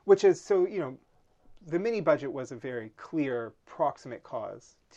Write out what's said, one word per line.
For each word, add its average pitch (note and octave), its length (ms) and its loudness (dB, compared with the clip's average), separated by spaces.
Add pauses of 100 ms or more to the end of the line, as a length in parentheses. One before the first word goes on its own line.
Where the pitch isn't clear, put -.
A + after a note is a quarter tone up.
which G3 180 8
is, F#3 160 6
so, F#3+ 260 2
you G3 140 -6
know, C3+ 180 -6 (680)
the D#3 100 -2
mini A3 220 -2
budget D3 320 2
was C3 220 -8
a - 20 -12
very A#2 400 -8
clear B2+ 560 -4 (140)
proximate - 580 -4
cause G#2+ 540 -12 (200)